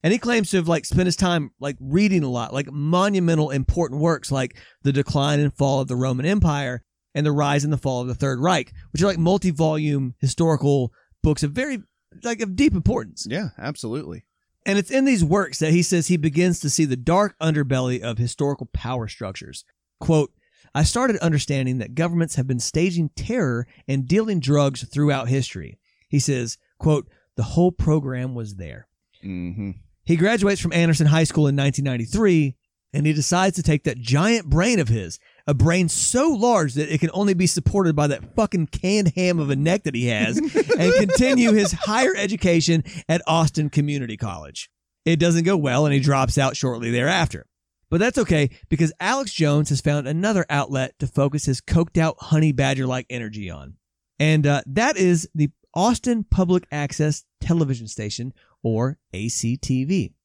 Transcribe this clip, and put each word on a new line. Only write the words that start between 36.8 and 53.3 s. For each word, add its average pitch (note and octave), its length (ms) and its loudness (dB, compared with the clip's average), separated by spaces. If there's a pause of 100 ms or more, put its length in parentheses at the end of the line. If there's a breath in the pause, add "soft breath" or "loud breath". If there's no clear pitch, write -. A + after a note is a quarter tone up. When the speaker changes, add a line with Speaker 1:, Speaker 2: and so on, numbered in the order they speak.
Speaker 1:
it D#3 80 0
can E3 140 0
only G3+ 180 2
be F3+ 140 2
supported F3 500 2
by D3 120 2
that - 280 -6
fucking G3+ 300 0
canned F#3+ 500 0
ham F3+ 220 0
of C#3+ 100 -2
a C#3 80 0
neck E3 280 0
that C3+ 100 -4
he A#2+ 140 -2
has, A2 280 0
Speaker 2:
<laughs> D#4 420 0
Speaker 1:
and F#3 180 4
continue B3 560 4
his G#3 200 4
higher C4 420 0
education E3+ 680 0 (240 loud breath)
at E3 180 0
Austin D#3+ 440 0
Community C#3+ 480 -4
College. D#2+ 500 -12 (380)
It D#3+ 120 4
doesn't E3 260 4
go F#3+ 120 2
well, C#3+ 300 2
and C#3+ 80 2
he C#3 60 4
drops C3 360 2
out C3+ 180 0
shortly A#2 360 -4
thereafter. B2+ 560 0 (420)
But E3 120 0
that's A#3 180 0
okay, D#3 320 2 (180 loud breath)
because D#3 320 0
Alex A3+ 320 -2
Jones D3 380 0
has C#3 100 0
found D3 260 -2
another F3+ 440 0
outlet C3+ 480 -4
to C#3+ 80 -4
focus C#3 400 0
his C3 160 -2
coked-out E3 560 0
honey D#3 340 2
badger-like C3 560 -2
energy G#2+ 400 -10